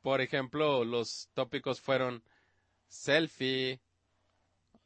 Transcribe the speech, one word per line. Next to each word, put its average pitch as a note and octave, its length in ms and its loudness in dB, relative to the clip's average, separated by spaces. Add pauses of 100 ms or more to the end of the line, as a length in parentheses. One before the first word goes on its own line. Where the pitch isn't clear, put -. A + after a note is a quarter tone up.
por C3 200 2
ejemplo, C#3 600 0
los A#2 500 -4
tópicos C3 460 -4
fueron B2+ 440 0 (640)
selfie, C3 920 0 (1080)